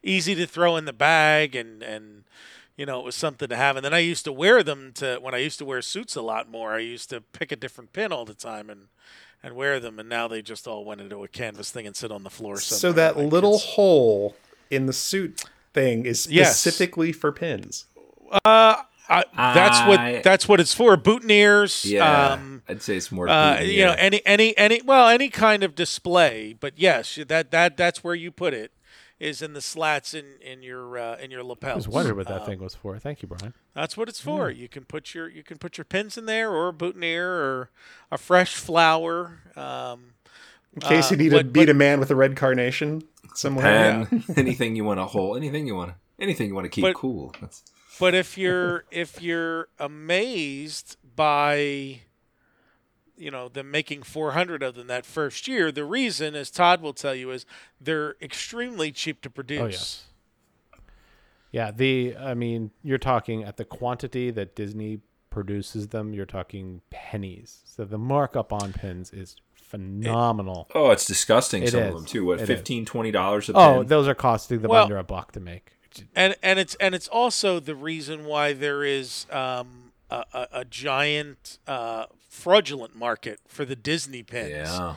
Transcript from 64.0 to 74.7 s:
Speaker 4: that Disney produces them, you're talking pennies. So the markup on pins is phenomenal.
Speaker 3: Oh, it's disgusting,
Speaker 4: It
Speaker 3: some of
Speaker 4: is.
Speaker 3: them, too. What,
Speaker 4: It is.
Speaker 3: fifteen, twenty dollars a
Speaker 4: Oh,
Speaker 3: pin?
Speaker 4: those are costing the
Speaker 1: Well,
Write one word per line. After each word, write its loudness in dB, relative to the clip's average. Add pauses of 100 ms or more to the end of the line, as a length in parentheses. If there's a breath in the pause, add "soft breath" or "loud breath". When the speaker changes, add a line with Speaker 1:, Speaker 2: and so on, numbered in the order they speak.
Speaker 4:
that -10
Disney -10 (300)
produces -8
them, -8
you're -10
talking -14 (100)
pennies. -14
So -14
the -10
markup -4
on -6
pins -12
is -18 (180)
phenomenal. -4
Speaker 3:
Oh, 6
it's 4
disgusting, 0
Speaker 4:
It 2
Speaker 3:
some 0
of -2
Speaker 4:
is. -6
Speaker 3:
them, -12
too. -4
What, 0
Speaker 4:
It -4
is. -4
Speaker 3:
fifteen, -4
twenty -6
dollars 0
a -6
Speaker 4:
Oh, 10
Speaker 3:
pin? -2
Speaker 4:
those 4
are 0
costing 0
the -2
Speaker 1:
Well, 6